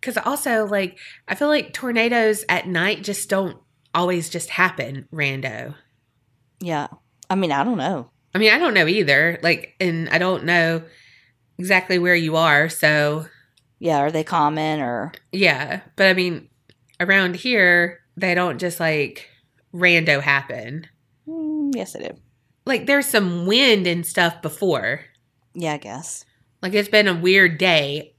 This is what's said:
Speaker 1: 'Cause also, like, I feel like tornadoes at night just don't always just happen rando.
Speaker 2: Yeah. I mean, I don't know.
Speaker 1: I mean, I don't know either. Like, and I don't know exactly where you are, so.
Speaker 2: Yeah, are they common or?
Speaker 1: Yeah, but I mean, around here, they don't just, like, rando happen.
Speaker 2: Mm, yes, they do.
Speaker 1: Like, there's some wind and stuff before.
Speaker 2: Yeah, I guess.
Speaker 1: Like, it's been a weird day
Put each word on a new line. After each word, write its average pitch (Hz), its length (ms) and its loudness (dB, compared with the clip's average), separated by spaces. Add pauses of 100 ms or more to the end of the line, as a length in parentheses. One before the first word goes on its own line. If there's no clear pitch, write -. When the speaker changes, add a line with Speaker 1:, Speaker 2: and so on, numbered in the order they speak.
Speaker 1:
'Cause 247 240 -6
also, 247 400 0
like, 196 340 -4 (300)
I - 60 -4
feel 294 140 0
like 302 260 0
tornadoes 233 720 0
at 180 180 -2
night 185 380 -2
just 202 240 -6
don't 190 300 -2 (360)
always 175 360 0
just 165 180 -8
happen 139 640 -2
rando. 135 640 -6 (880)
Speaker 2:
Yeah. 160 260 -6 (420)
I 190 60 0
mean, 185 180 0
I 139 120 0
don't 240 120 -2
know. 147 340 -4 (240)
Speaker 1:
I 185 40 -2
mean, 214 140 4
I 247 60 4
don't 311 160 0
know 175 120 4
either. 165 560 2
Like, - 380 -2
and 165 300 -2
I 165 80 2
don't 180 260 -2
know 165 380 2 (760)
exactly 185 400 0
where 180 160 4
you 160 220 0
are, 160 320 4
so. 151 580 0 (520)
Speaker 2:
Yeah, 151 200 0
are 143 120 2
they 156 140 -2
common 156 560 0
or? 120 320 -6 (200)
Speaker 1:
Yeah, 160 480 0 (160)
but 196 100 4
I 190 80 6
mean, 180 340 -4 (500)
around 185 380 2
here, 175 640 2 (160)
they 185 180 0
don't 175 240 -2
just, 175 220 -4
like, 156 480 -2 (460)
rando 165 460 2
happen. 139 680 -4 (400)
Speaker 2:
Mm, 311 480 -4
yes, 190 180 -6
they - 160 -12
do. - 60 -12 (520)
Speaker 1:
Like, 254 200 -2
there's 277 200 2
some 175 400 0
wind 220 400 4
and 170 200 -2
stuff 170 360 -2
before. 143 580 -2 (540)
Speaker 2:
Yeah, 165 200 -4
I 147 40 -8
guess. - 460 -14 (380)
Speaker 1:
Like, 190 120 -6
it's 208 140 0
been 208 200 6
a 180 60 2
weird 180 440 4
day 151 600 0